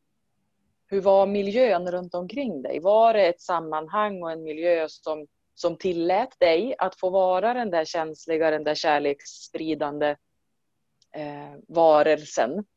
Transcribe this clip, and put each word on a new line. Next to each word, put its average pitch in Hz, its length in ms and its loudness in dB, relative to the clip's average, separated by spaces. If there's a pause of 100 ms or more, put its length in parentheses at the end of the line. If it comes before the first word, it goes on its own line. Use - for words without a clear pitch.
(880)
Hur 196 140 -2
var 196 260 6
miljön 202 640 0
runt 180 240 -6
omkring 180 460 -6
dig? - 180 -6
Var 220 340 4
det 202 140 4
ett 170 140 -2
sammanhang 170 840 -4
och 165 80 -6
en 160 120 -10
miljö 160 460 -2
som, 156 380 -10 (280)
som 170 220 -4
tillät 185 640 -2
dig 180 380 2
att 185 180 -4
få 185 140 -4
vara 185 440 2
den 240 180 -4
där 160 140 0
känsliga, 160 680 -2
den 156 120 -2
där 151 120 -2
kärleksspridande 147 1400 -2 (1000)
eh, 143 520 -12
varelsen? 151 1000 2 (120)